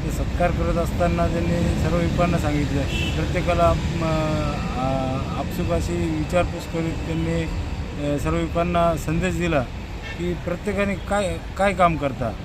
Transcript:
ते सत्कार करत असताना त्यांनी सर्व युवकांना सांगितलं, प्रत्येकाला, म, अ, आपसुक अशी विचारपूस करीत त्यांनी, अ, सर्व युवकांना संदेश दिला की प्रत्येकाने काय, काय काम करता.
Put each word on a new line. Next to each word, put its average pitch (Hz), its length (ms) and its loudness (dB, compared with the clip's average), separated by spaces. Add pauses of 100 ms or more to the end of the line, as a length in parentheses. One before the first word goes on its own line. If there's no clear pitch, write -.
ते - 80 -2
सत्कार - 400 0
करत 170 260 0
असताना 170 500 2
त्यांनी 170 560 2
सर्व 165 180 2
युवकांना 170 360 2
सांगितलं, 147 440 2 (340)
प्रत्येकाला, 170 600 2
म, 165 280 0 (760)
अ, 127 80 0 (540)
आपसुक 175 320 -2
अशी 165 460 0
विचारपूस 170 560 0
करीत 165 200 -2
त्यांनी, 165 500 -2 (640)
अ, 143 140 0
सर्व 160 180 0
युवकांना 170 600 2
संदेश 170 380 0
दिला 165 260 2 (560)
की 175 160 -2
प्रत्येकाने 190 600 -2
काय, 190 420 -2 (200)
काय 196 160 4
काम 170 240 4
करता. 123 340 -2 (140)